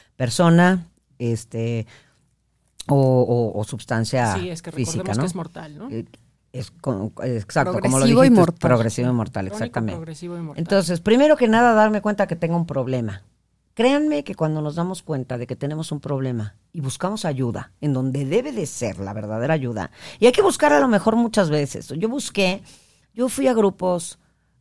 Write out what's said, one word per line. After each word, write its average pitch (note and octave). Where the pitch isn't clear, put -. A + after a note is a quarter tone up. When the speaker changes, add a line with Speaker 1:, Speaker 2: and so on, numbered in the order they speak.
Speaker 1:
persona, E3+
este, A#2
o, C3+
o, A#2+
o G#2+
sustancia A2+
Speaker 2:
Sí, F2+
es E3
que E3+
Speaker 1:
física, C3
Speaker 2:
recordemos A2
Speaker 1:
¿no? B2+
Speaker 2:
que E3+
es E3+
mortal, D#3
¿no? B3
Speaker 1:
Eh, A2+
es -
con-, G#2+
exacto, B2+
como B2+
lo C3+
Speaker 3:
Progresivo A#3+
y C4+
Speaker 1:
dijiste, A3
Speaker 3:
mortal. E3+
Speaker 1:
progresivo A#2+
y B2+
mortal, A2
Speaker 2:
Crónico, G2
Speaker 1:
exactamente. A2+
Speaker 2:
progresivo E3
y E3+
mortal. D#3
Speaker 1:
Entonces, E3+
primero C#4+
que A#3+
nada, A#3
darme G#3+
cuenta G#3
que E3+
tengo E3+
un E3+
problema. B2+
Créanme D4
que G3+
cuando D#3
nos D3+
damos F3+
cuenta C3
de A#2+
que B2+
tenemos D3+
un C#3+
problema B2+
y E3+
buscamos F3+
ayuda, B2
en D3
donde C3
debe B3
de G#3
ser G#2
la F#2+
verdadera A2
ayuda, A#2+
y G3+
hay A#3+
que -
buscar D#4
a D4
lo C4+
mejor A3
muchas G#3+
veces. D3
Yo E3+
busqué, G3
yo B3
fui C4
a B3+
grupos, F#3